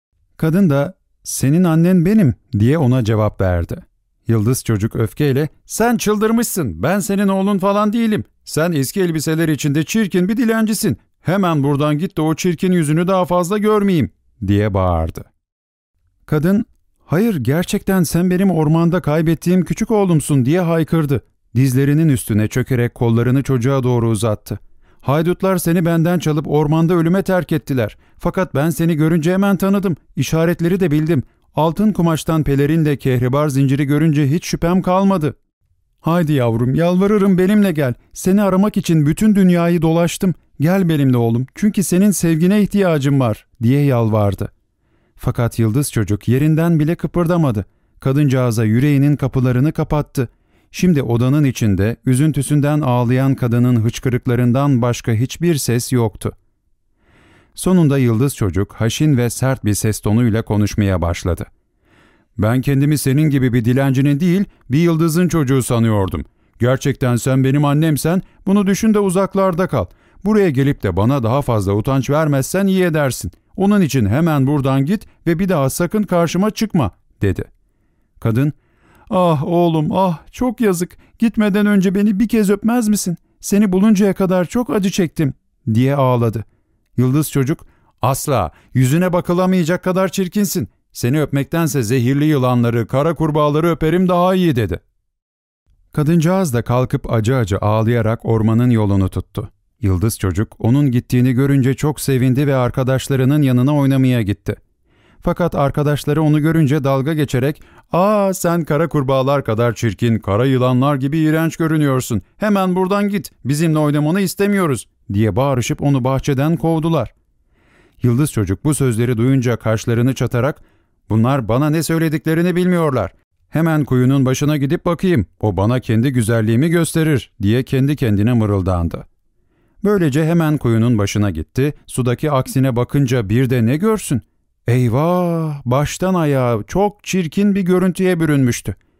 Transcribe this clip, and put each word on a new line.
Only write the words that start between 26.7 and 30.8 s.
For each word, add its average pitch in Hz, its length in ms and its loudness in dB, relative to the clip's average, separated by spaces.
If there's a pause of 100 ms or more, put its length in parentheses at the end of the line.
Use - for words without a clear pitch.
ölüme 175 300 0
terk 180 280 -2
ettiler. 131 460 -4 (200)
Fakat 180 380 -4
ben 147 140 0
seni 170 260 0
görünce 160 380 0
hemen 196 240 0
tanıdım. 196 380 0 (200)
İşaretleri 170 640 0
de 175 120 0